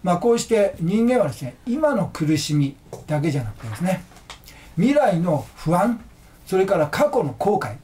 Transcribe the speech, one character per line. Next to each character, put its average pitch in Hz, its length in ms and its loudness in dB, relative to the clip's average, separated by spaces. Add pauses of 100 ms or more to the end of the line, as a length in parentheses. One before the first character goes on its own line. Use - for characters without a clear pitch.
ま 180 120 2
あ、 - 20 2
こ 233 160 2
う 233 80 4
し - 60 -8
て 208 340 2
人 208 260 2
間 247 140 4
は 165 80 2
で 117 60 -6
す - 80 -12
ね、 147 120 -10 (100)
今 285 300 0
の 190 180 -2
苦 156 240 0
し 151 180 -2
み 139 200 2 (320)
だ 151 140 -2
け 160 100 0
じ 139 80 -2
ゃ 120 60 -4
な 107 80 -8
く - 140 -16
て - 20 -10
で 107 80 -10
す 170 80 -4
ね、 180 180 -2 (760)
未 240 180 2
来 214 260 4
の 156 260 0 (100)
不 165 200 0
安、 226 240 0 (460)
そ - 100 -2
れ 381 80 4
か 196 120 2
ら - 100 2
過 294 260 0
去 247 100 2
の 135 160 -4
後 208 200 2
悔 107 260 -6